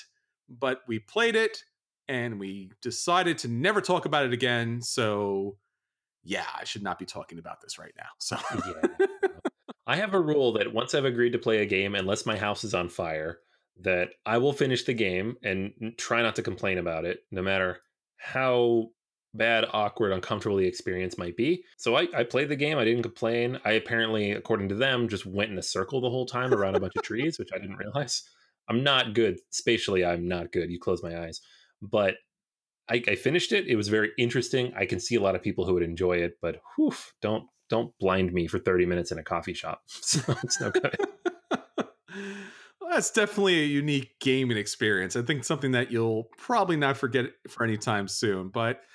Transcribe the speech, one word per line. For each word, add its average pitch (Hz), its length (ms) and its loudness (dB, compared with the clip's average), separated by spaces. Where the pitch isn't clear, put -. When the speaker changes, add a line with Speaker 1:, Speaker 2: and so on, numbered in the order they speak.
Speaker 1:
But 131 400 -2
we 113 100 -2
played 226 380 0
it, 220 260 0
and 120 320 -2
we 98 320 -10
decided 175 560 0
to 135 100 -6
never 165 320 2
talk 180 260 0
about 147 200 2
it 123 60 -2
again. 120 500 0
So, 101 760 0
yeah, 92 280 -6
I - 120 -10
should - 180 -8
not 92 160 -4
be 92 80 -10
talking - 320 -14
about - 220 -16
this - 180 -14
right - 180 -20
now. - 120 -16
So - 180 -6
Speaker 2:
Yeah. - 400 0
I 123 100 2
have 196 180 0
a 190 60 6
rule 147 340 4
that 101 180 0
once 117 220 0
I've 143 100 2
agreed 120 300 2
to 117 40 0
play 110 200 2
a 104 80 2
game, 98 280 0
unless 98 320 0
my 110 100 0
house 104 280 -2
is 101 100 -2
on 87 140 0
fire, 82 500 -4
that 90 280 2
I 113 120 2
will 139 160 4
finish 135 300 0
the 135 100 0
game 98 500 0
and 95 360 -2
n-, 113 160 -8
try 117 260 0
not 110 140 0
to 110 60 0
complain 95 360 -2
about 82 260 -2
it, 90 160 -4
no 92 120 -4
matter 95 380 0
how 120 720 2
bad, 113 360 4
awkward, 104 400 0
uncomfortable 98 440 -2
the 95 100 4
experience 92 520 -4
might 87 180 -6
be. 165 280 0
So 117 200 2
I, 170 100 4
I 123 60 4
played 131 260 0
the 147 80 -2
game. 147 220 0
I 120 60 2
didn't 117 180 4
complain. 120 640 -2
I 107 80 2
apparently, 110 580 2
according 104 380 0
to 98 80 -2
them, 123 320 2
just 101 180 -4
went 101 240 -2
in 95 80 -6
a 85 40 -4
circle 98 380 -2
the 123 80 0
whole 127 160 -2
time 127 300 -2
around 98 220 2
a 98 40 2
bunch 95 160 -4
of - 60 -4
trees, 139 340 -2
which - 160 -8
I 95 60 -6
didn't 95 180 -10
realize. 107 460 -4
I'm 117 160 2
not 131 280 2
good. 104 280 2
Spatially, 101 540 2
I'm 87 240 0
not 87 240 -4
good. 85 180 -2
You 87 80 -6
close 87 240 -2
my 85 220 -8
eyes. 82 160 -12
But 101 320 2
I, 123 200 0
I 101 80 4
finished 165 340 0
it. 208 160 0
It 127 80 2
was 104 140 0
very 107 300 2
interesting. 123 580 0
I 98 100 0
can 101 140 -4
see - 160 0
a 110 40 2
lot 98 140 4
of 90 80 -4
people 92 240 -2
who 92 80 2
would 87 80 2
enjoy 87 360 0
it, 87 220 -2
but 82 200 -4
whew, 294 180 2
don't, 107 240 -2
don't 113 300 0
blind 95 340 2
me 87 140 0
for 92 140 -4
thirty 90 260 4
minutes 87 240 0
in 78 80 -4
a 80 60 -10
coffee 87 300 -4
shop. - 300 -8
<laughs> - 40 -20
So - 440 -2
it's - 160 -2
no 107 100 -2
good. - 260 0
Speaker 1:
<laughs> - 380 -6
Well, 349 120 -6
that's - 180 2
definitely 196 520 4
a 147 40 2
unique 143 540 0
gaming 131 380 2
experience. 98 580 0
I 120 60 0
think 127 220 -2
something 139 280 0
that 127 180 2
you'll 113 340 0
probably 190 400 2
not 139 220 2
forget 123 280 0
for - 160 -4
any 110 140 2
time 104 300 -2
soon, 95 420 -2
but 117 300 -2